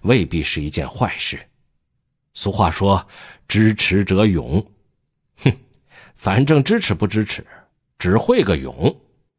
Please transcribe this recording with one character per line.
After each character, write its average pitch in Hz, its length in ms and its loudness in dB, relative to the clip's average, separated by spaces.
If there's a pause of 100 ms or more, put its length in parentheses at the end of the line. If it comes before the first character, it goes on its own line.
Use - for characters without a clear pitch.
未 101 240 2
必 78 160 -4
是 76 200 -6
一 73 60 -6
件 73 180 -6
坏 - 300 -4
事。 - 240 -10 (920)
俗 - 180 -6
话 90 180 2
说 98 380 0 (400)
，“支 110 260 4
持 101 300 0
者 95 220 2
勇。” 110 360 0 (800)
哼， 131 80 4 (640)
反 101 300 0
正 147 180 4
支 220 160 0
持 - 140 -2
不 95 140 -2
支 104 180 -2
持， - 220 -12 (520)
只 185 200 2
会 240 240 2
个 95 160 0
勇。 67 360 -2 (440)